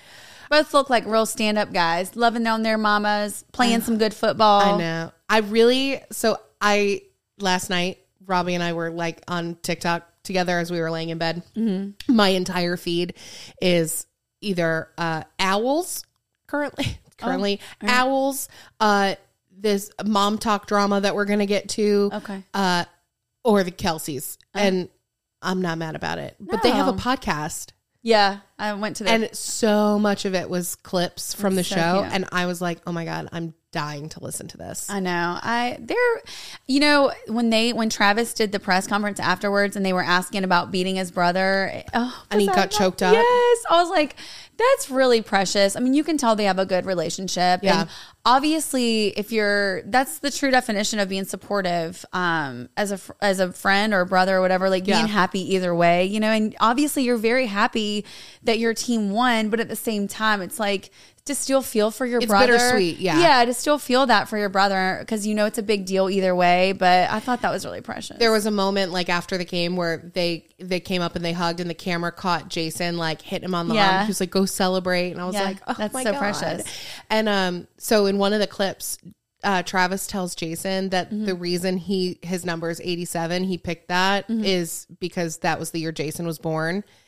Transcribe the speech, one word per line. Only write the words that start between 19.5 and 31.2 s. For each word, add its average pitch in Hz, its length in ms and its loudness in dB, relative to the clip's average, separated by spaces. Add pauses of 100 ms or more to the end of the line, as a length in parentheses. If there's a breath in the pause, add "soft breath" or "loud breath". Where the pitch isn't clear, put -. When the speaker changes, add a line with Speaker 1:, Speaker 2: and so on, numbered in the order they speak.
Speaker 2:
this 202 300 0 (160)
mom 208 320 2
talk 208 300 -2
drama 202 340 2
that 196 140 0
we're 202 100 0
gonna 208 220 2
get 202 220 -2
to, 202 440 2
Speaker 1:
Okay. 196 300 -10 (100)
Speaker 2:
uh, 180 320 0 (580)
or 208 200 4
the 175 80 -6
Kelseys. 160 680 -6 (160)
Speaker 1:
Oh. - 60 -4
Speaker 2:
And 185 280 2 (540)
I'm 185 220 -2
not 165 160 -2
mad 160 160 -6
about 165 240 -6
it, 143 200 -12
but 370 220 -6
they - 80 4
have 208 180 2
a 240 40 2
Speaker 1:
No. 190 80 -2
Speaker 2:
podcast. 185 720 -4 (320)
Speaker 1:
Yeah, 202 340 4 (220)
I 208 140 -4
went 208 240 -6
to 220 60 -10
their 226 120 2
Speaker 2:
And 220 200 -2
so 208 600 2
much 202 280 0
of 190 100 -2
it 175 120 -4
was 180 280 -4
clips - 580 -4